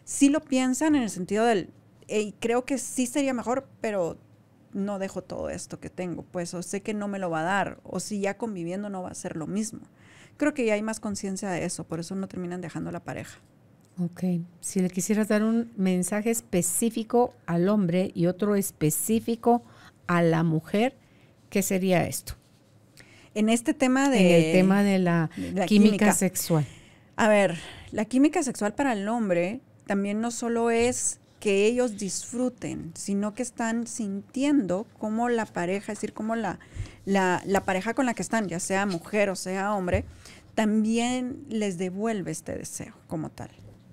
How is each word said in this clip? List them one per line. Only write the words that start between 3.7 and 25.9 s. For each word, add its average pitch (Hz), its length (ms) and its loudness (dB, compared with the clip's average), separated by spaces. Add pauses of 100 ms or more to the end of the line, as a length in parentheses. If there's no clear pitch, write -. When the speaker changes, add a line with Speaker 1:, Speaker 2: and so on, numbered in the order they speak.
Speaker 1:
pero 196 380 -2 (560)
no 202 240 -4
dejo 190 240 -6
todo 160 280 -8
esto 170 300 -10
que - 100 -12
tengo, 180 320 -8
pues, 175 320 -8
o 175 80 -8
sé 202 200 -8
que 220 120 -6
no 202 140 -6
me 196 100 -6
lo 185 120 -4
va 160 100 -2
a 160 40 -2
dar, 190 400 -2
o - 160 -8
si 202 200 -6
ya 196 180 -2
conviviendo 196 520 -6
no 185 120 -8
va 180 80 -10
a - 40 -14
ser - 220 -10
lo 156 100 -6
mismo". 208 340 -4 (560)
Creo 294 180 0
que 247 120 -2
ya 214 80 2
hay 214 80 0
más 220 180 -6
conciencia 196 500 -6
de 160 140 -2
eso, 165 200 -6
por 165 160 -8
eso 170 140 -8
no 190 140 -6
terminan 180 320 -8
dejando 165 320 -8
la 175 80 -8
pareja. - 380 -10 (600)
Speaker 2:
Ok, 175 240 -4 (380)
si - 200 -4
le 185 80 2
quisieras 208 400 0
dar 214 140 2
un 233 340 0
mensaje 190 540 0
específico 233 1040 0 (100)
al 170 240 2
hombre 190 460 2
y 175 120 2
otro 202 280 0
específico 226 1080 2 (440)
a 175 160 2
la 165 220 4
mujer, 202 520 0 (540)
¿qué 202 120 0
sería 185 440 2
esto? - 260 -10 (1000)
Speaker 1:
En 214 160 4
este 240 240 2
tema 269 340 4
de 247 120 6
Speaker 2:
En 170 260 8
el 160 60 0
tema 190 300 6
de 196 160 4
la 170 380 2
Speaker 1:
de 180 160 -6
la 185 140 0
Speaker 2:
química 208 400 6